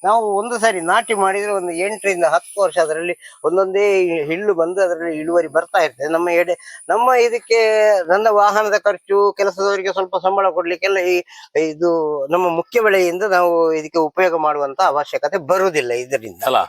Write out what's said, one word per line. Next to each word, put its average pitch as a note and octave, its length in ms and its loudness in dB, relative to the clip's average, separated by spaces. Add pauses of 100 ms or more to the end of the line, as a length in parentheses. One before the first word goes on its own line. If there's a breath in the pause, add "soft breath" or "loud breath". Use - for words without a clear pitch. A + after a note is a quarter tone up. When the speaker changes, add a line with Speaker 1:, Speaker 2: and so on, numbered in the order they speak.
Speaker 1:
ನಾವು G#3 340 0
ಒಂದು A#3+ 200 -4
ಸಾರಿ G#3 220 0
ನಾಟಿ G#3 340 0
ಮಾಡಿದ್ರೆ G3+ 380 -2
ಒಂದು F3+ 200 -4
ಎಂಟರಿಂದ F#3+ 520 -2
ಹತ್ತು E3 360 0
ವರ್ಷ F3 180 0
ಅದರಲ್ಲಿ D#3+ 380 -2 (280 loud breath)
ಒಂದೊಂದೇ F#3+ 580 0 (220)
ಹಿಳ್ಳು F#3 300 -2
ಬಂದು E3+ 260 -2
ಅದರಲ್ಲಿ E3+ 360 -2
ಇಳುವರಿ D#3+ 320 0
ಬರ್ತಾ E3 300 -2
ಇರ್ತದೆ. D3+ 340 -2
ನಮ್ಮ E3+ 160 0
ಎಡೆ, E3+ 600 -2
ನಮ್ಮ A3+ 240 2
ಇದಕ್ಕೆ A#3 460 0 (500)
ನನ್ನ G3+ 220 2
ವಾಹನದ G#3 480 2
ಖರ್ಚು, G3+ 580 0
ಕೆಲಸದವರಿಗೆ G3 560 -2
ಸ್ವಲ್ಪ F#3+ 240 -4
ಸಂಬಳ F#3+ 340 0
ಕೊಡ್ಲಿಕ್ಕೆಲ್ಲ F3+ 480 -2
ಈ, F3+ 240 0 (340 loud breath)
ಇದು D#3 340 0 (360)
ನಮ್ಮ F3 220 0
ಮುಖ್ಯ E3+ 320 -2
ಬೆಳೆಯಿಂದ F#3 420 2
ನಾವು F3 500 2
ಇದಕ್ಕೆ D#3 260 -4
ಉಪಯೋಗ E3 380 0
ಮಾಡುವಂತ D3 440 -2
ಅವಶ್ಯಕತೆ D3 580 0
ಬರುವುದಿಲ್ಲ D#3 540 0
ಇದರಿಂದ. A#2+ 540 -6
Speaker 2:
ಅಲ್ಲ? C3 100 2 (120)